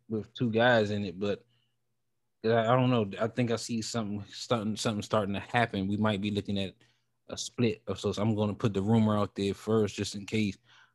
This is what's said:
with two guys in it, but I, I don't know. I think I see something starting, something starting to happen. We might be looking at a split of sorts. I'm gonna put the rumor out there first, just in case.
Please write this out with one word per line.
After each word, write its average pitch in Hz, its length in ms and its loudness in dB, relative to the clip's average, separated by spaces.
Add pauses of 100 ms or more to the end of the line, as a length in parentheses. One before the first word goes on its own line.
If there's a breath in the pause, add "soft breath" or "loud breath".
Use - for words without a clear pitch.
with 107 260 -6
two 120 160 -2
guys 113 400 4
in 104 140 -2
it, 90 160 -8
but 101 240 -4 (1000)
I, 113 280 4
I 127 40 6
don't 127 140 4
know. 110 200 2 (100)
I 131 60 0
think 120 240 -2
I 113 60 0
see 113 260 -6
something 104 500 -6
starting, 110 440 -2
something 107 260 -2
starting 101 320 0
to 95 60 -4
happen. 107 480 0
We 104 80 0
might 107 240 0
be 104 100 -2
looking 101 280 -2
at 95 160 -6 (540)
a - 80 -10
split - 500 -2
of 95 140 -6
sorts. 98 180 -2
I'm 107 160 2
gonna 104 200 0
put 113 180 -2
the 95 100 0
rumor 107 360 4
out 101 160 -2
there 98 200 0
first, 107 400 0
just - 200 -4
in 101 100 -12
case. 107 320 -2 (380 soft breath)